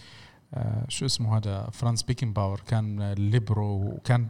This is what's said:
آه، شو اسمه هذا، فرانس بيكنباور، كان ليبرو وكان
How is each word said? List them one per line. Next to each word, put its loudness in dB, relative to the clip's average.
آه، -2
شو -4
اسمه 2
هذا، -2
فرانس 0
بيكنباور، -2
كان -2
ليبرو 2
وكان 2